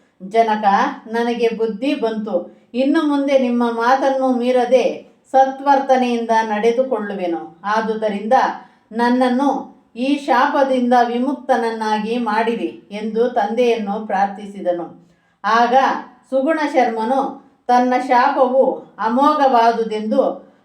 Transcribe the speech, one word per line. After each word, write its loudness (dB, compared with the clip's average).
"ಜನಕ, 0
ನನಗೆ 0
ಬುದ್ಧಿ -2
ಬಂತು. -4
ಇನ್ನು 2
ಮುಂದೆ 2
ನಿಮ್ಮ 0
ಮಾತನ್ನು 0
ಮೀರದೆ 0
ಸತ್ವರ್ತನೆಯಿಂದ 2
ನಡೆದುಕೊಳ್ಳುವೆನು. -2
ಆದುದರಿಂದ -2
ನನ್ನನ್ನು 0
ಈ -2
ಶಾಪದಿಂದ 0
ವಿಮುಕ್ತನನ್ನಾಗಿ -2
ಮಾಡಿರಿ" -4
ಎಂದು -2
ತಂದೆಯನ್ನು -2
ಪ್ರಾರ್ಥಿಸಿದನು. -6
ಆಗ 2
ಸುಗುಣ 0
ಶರ್ಮನು -2
ತನ್ನ 2
ಶಾಪವು 2
ಅಮೋಘವಾದುದೆಂದು, 0